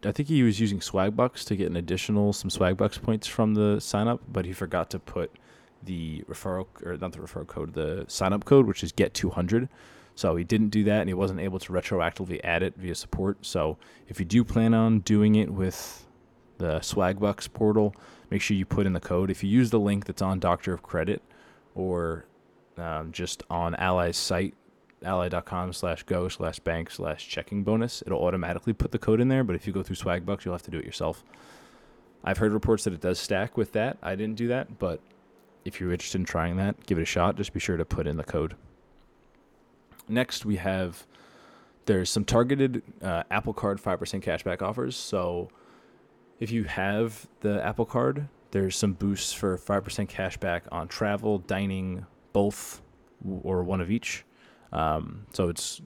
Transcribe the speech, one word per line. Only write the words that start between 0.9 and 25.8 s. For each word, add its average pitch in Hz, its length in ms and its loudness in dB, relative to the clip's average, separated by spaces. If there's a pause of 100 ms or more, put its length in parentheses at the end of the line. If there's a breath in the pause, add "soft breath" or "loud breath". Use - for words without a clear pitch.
Bucks 123 280 0
to 107 100 0
get 92 140 0
an 87 60 -4
additional, 92 560 2
some - 180 -4
Swag 92 280 2
Bucks 104 200 2
points 110 300 -2
from 107 260 2
the 104 280 4
sign 104 260 0
up, 120 140 -2 (100)
but 92 140 -2
he 92 80 -6
forgot 87 380 -2
to 90 80 -6
put - 320 -6 (520 loud breath)
the 82 460 -6
referral, 92 380 -6 (180)
or 87 100 -6
not 90 160 -6
the 80 80 -14
referral 76 260 -10
code, 80 280 -8
the 80 340 -4
sign 95 240 0
up 101 140 0
code, 135 220 10
which - 160 -2
is 85 80 -4
get - 220 2
two - 180 0
hundred. 107 360 0 (480 loud breath)
So 85 220 2
he 87 80 0
didn't 107 240 4
do 107 160 4
that, 104 160 4
and 90 80 0
he 92 40 0
wasn't 92 280 0
able 95 180 -2
to - 140 -8
retroactively 87 680 0
add 85 220 0
it 90 140 -2
via 90 180 -6
support. - 500 -4
So 78 320 0 (300 loud breath)
if - 100 -12
you 95 80 -2
do 110 200 6
plan 113 280 4
on 113 260 6
doing 107 360 6
it 107 160 4
with - 540 -4 (520)
the 80 220 0
Swag 95 400 0
Bucks 101 300 0
portal, 107 440 4 (360 loud breath)
make 101 120 0
sure 107 140 2
you 95 100 0
put 101 200 2
in 92 80 2
the 87 80 0
code. 92 280 0
If 95 140 -2
you 98 60 0
use 117 220 6
the 113 80 6
link 101 260 2
that's - 160 -6
on 95 180 2
Doctor 87 340 2
of 85 80 -6
Credit 90 400 -2 (540 loud breath)
or, 87 500 -2 (520)
um, 80 340 -6
just - 380 -8
on 85 260 -2
Ally's 90 400 2
site, 92 380 0 (500)
ally 90 260 0
dot 85 160 -2
com 90 260 -4
slash 87 320 -4